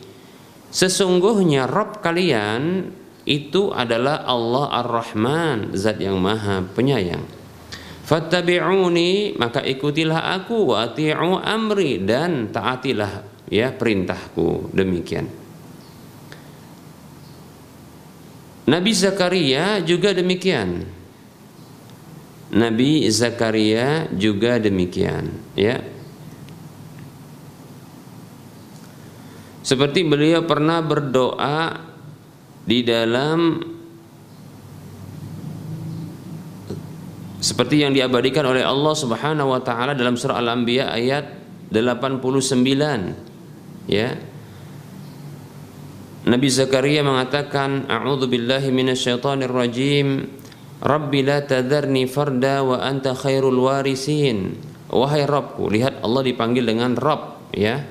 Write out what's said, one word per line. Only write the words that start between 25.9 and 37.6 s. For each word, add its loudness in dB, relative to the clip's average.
Seperti 2
beliau 4
pernah 2
berdoa 0
di 2
dalam, 2
seperti 2